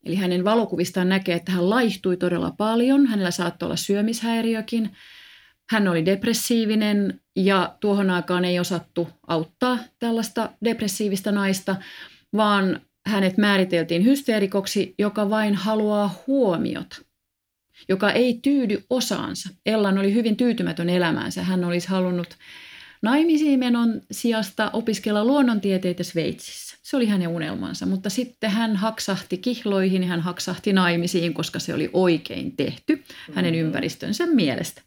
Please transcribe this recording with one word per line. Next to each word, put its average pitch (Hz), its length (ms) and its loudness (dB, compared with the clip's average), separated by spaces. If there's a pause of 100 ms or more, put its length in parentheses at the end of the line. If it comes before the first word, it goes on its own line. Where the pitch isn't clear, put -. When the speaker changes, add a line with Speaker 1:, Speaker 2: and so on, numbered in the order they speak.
Speaker 1:
Eli 165 120 -2
hänen 180 280 0
valokuvistaan 190 640 0
näkee, 190 260 0
että 170 180 -4
hän 180 180 2
laihtui 202 460 0
todella 175 340 -2
paljon. 240 560 2
Hänellä 196 240 0
saattoi 170 360 -4
olla 165 100 -2
syömishäiriökin. 226 1200 -2 (760)
Hän 208 180 2
oli 165 180 2
depressiivinen 208 1120 2 (160)
ja 190 440 2
tuohon 202 300 2
aikaan 180 340 0
ei 180 160 0
osattu 170 480 -4 (180)
auttaa 233 520 -2 (200)
tällaista 226 520 -2 (140)
depressiivistä 208 680 -2
naista, 190 440 0 (600)
vaan 202 440 2 (260)
hänet 196 300 2
määriteltiin 185 680 2
hysteerikoksi, 208 920 0
joka 202 320 0
vain 214 240 2
haluaa 208 720 0
huomiota, 220 680 0 (920)
joka 190 220 2
ei 240 320 2
tyydy 262 480 0
osaansa. - 580 -4 (180)
Ellan 202 320 0
oli 196 160 0
hyvin 226 220 0
tyytymätön 180 540 -2
elämäänsä. 180 520 0
Hän 180 220 0
olisi 175 240 -2
halunnut 180 480 -2 (680)
naimisiin 294 560 4
menon 240 520 2
sijasta 220 640 -2
opiskella 214 520 0
luonnontieteitä 202 760 2
Sveitsissä. - 800 -6
Se - 140 -4
oli 240 100 2
hänen 185 220 2
unelmansa, - 580 -6
mutta 190 240 -2
sitten 240 400 -4
hän 220 260 0
haksahti 190 640 -4
kihloihin, 190 680 0
hän 175 160 -2
haksahti 180 520 -4
naimisiin, 175 600 2
koska 160 240 -6
se 160 160 -6
oli 151 180 -2
oikein - 640 0
tehty - 480 -2 (300)
hänen 175 200 2
Speaker 2:
Mm. 165 60 0
Speaker 1:
ympäristönsä 165 680 -2
mielestä. 170 600 0